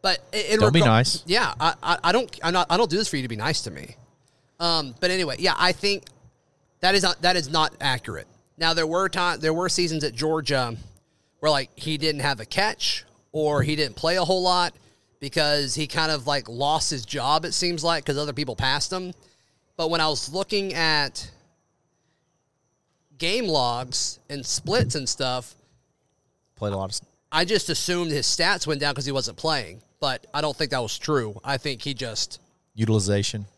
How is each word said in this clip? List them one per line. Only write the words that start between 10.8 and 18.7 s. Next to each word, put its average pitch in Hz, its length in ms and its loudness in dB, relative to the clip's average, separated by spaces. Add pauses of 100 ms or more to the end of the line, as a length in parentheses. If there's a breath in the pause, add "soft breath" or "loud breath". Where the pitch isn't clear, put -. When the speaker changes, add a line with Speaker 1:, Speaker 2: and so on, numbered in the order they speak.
Speaker 1:
where, 156 120 2
like, 139 240 2
he 156 220 -4
didn't 151 240 0
have 139 180 0
a 110 60 -12
catch - 580 -2 (300)
or 151 280 2
he 147 140 0
didn't 143 220 -2
play 165 180 2
a 185 80 2
whole 185 180 2
lot 180 320 4 (460 soft breath)
because 147 560 0
he 151 120 -2
kind 160 240 0
of, 139 140 -2
like, 139 220 -2
lost 139 420 0
his 131 160 -6
job, 143 380 2
it 170 100 -6
seems 175 300 -2
like, 165 220 0
'cause 139 120 -2
other 147 160 -4
people 127 220 -4
passed 131 380 0